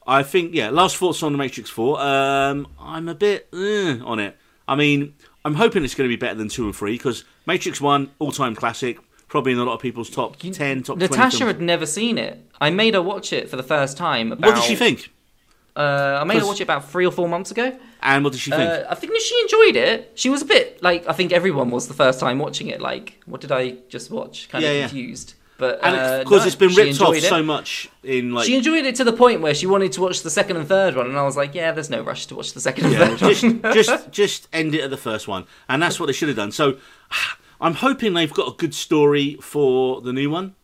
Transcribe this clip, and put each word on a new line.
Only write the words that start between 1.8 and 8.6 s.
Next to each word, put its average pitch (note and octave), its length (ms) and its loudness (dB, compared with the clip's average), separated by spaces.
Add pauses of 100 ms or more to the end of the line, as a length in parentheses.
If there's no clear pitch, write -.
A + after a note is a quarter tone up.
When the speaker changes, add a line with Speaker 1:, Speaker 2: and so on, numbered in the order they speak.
Speaker 1:
Um, C#3 680 0 (100)
I'm D#3+ 300 -12
a E3 80 -8
bit, G3+ 380 0
eh, F#3 500 -2
on A2+ 160 -4
it. G2+ 180 -6 (300)
I C3+ 80 0
mean, D3 380 2 (320)
I'm D3+ 100 -2
hoping G3+ 300 2
it's - 100 -6
gonna C3 140 0
be A#2 80 -2
better A2 180 -4
than G#2+ 140 -6
two A#2+ 160 -6
and G2 100 -4
three, G#2+ 220 -4
'cause A#2 260 -6 (220)
Matrix F3 340 -2
One, C#3 300 2 (100)
all-time C3 360 -4
classic, A#2+ 420 -4 (300)